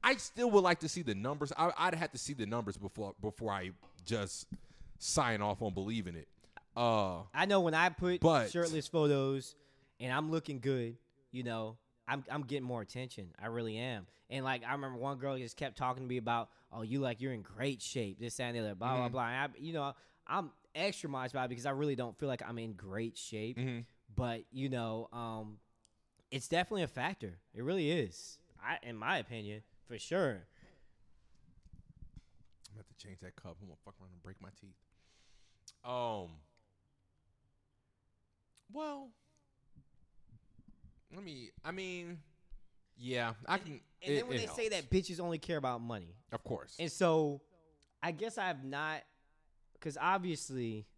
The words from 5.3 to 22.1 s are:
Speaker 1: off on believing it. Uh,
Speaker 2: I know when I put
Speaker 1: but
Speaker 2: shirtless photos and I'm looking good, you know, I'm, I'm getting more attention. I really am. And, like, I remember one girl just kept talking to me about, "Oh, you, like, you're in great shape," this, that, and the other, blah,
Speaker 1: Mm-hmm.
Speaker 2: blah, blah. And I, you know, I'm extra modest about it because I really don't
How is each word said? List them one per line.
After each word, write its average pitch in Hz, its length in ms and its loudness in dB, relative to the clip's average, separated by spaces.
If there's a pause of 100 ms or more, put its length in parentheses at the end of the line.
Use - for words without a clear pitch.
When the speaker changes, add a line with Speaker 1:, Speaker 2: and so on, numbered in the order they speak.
Speaker 1:
off 104 220 2
on 104 100 0
believing 95 420 0
it. 78 140 -10 (480)
Uh, 107 460 4 (100)
Speaker 2:
I 170 140 4
know 196 140 8
when 165 120 4
I 170 160 6
put 180 320 0
Speaker 1:
but 147 300 8
Speaker 2:
shirtless 160 360 0
photos 139 680 4 (440)
and 127 140 -2
I'm 156 180 2
looking 151 300 -2
good, 123 380 0 (320)
you 127 120 -6
know, 113 360 -4 (280)
I'm, 135 240 -2
I'm 147 120 -2
getting 131 220 -2
more 123 180 -2
attention. 107 560 -8
I 104 80 -8
really 113 320 -2
am. 113 280 -4 (220)
And, 131 160 -4
like, 131 200 0
I 120 80 -2
remember 135 260 -4
one 135 180 -2
girl 135 220 -2
just 120 180 -8
kept 139 220 -6
talking 127 240 0
to 131 60 -6
me 123 100 0
about, 117 320 0 (200)
"Oh, 113 120 -8
you, 120 180 0
like, 120 220 0
you're 135 100 -2
in 113 80 -6
great 123 400 -4
shape," 104 400 -4
this, 117 160 -6
that, 127 80 -2
and 120 120 -2
the 117 40 0
other, 104 140 -2
blah, 110 140 -2
Speaker 1:
Mm-hmm. 127 100 2
Speaker 2:
blah, 123 100 2
blah. 123 200 0
And 123 80 -2 (180)
I, - 40 -18
you 160 140 -8
know, 139 220 -2 (320)
I'm 165 240 -2 (240)
extra 175 340 -2
modest 131 260 -4
about 127 120 0
it - 20 -2
because 120 160 -6
I 143 60 2
really 139 260 2
don't 120 220 -4